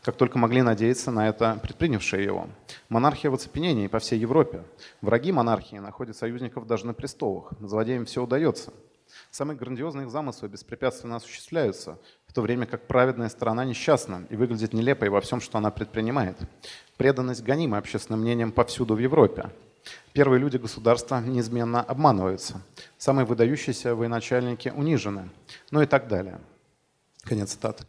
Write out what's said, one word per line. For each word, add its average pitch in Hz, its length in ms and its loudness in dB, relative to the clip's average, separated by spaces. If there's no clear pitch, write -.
как - 140 -2
только 123 200 4
могли 120 240 4
надеяться 117 480 2
на 110 180 2
это 110 360 0
предпринявшие 104 600 -2
его. 92 240 -4
Монархия 139 420 2
в - 20 0
оцепенении 131 540 -2
по 110 100 -2
всей 113 220 -2
Европе. 117 440 2
Враги 123 300 2
монархии 113 460 0
находят 107 380 -12
союзников 117 520 -8
даже 110 180 -2
на 117 80 -6
престолах. 107 680 -6
Злодеям 110 460 -2
все 123 160 -6
удается. 127 500 0
Самые 143 260 -6
грандиозные 131 480 -6
их 117 60 -12
замыслы 151 360 -6
беспрепятственно 120 680 -6
осуществляются, 113 840 -4
в - 60 -20
то 123 80 0
время 120 260 0
как - 180 -10
праведная 123 440 2
сторона 117 360 -2
несчастна 110 640 0
и 117 60 -8
выглядит 113 380 0
нелепой 113 360 2
во 101 120 4
всем, - 200 -4
что - 160 -6
она 107 140 2
предпринимает. 110 640 -2
Преданность 127 440 2
гонима 123 380 0
общественным 110 420 -4
мнением 113 300 0
повсюду 117 420 0
в 107 60 2
Европе. 131 500 4
Первые 135 260 6
люди 135 180 0
государства 120 640 2
неизменно 120 600 0
обманываются. 107 800 2
Самые 135 280 4
выдающиеся 120 680 0
военачальники 117 720 -2
унижены". 107 600 -2
Ну 151 100 4
и 147 40 6
так 135 220 2
далее. 95 320 -4
Конец 104 280 -4
цитаты. - 380 -8